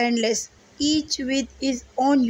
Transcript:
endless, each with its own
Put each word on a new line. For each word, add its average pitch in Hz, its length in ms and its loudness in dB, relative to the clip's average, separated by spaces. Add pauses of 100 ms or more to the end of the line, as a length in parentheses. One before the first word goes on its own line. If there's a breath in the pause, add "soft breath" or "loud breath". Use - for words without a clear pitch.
endless, 226 360 0 (360)
each 302 420 -2 (120)
with 269 220 -4 (160)
its 247 140 -8 (240)
own 269 200 4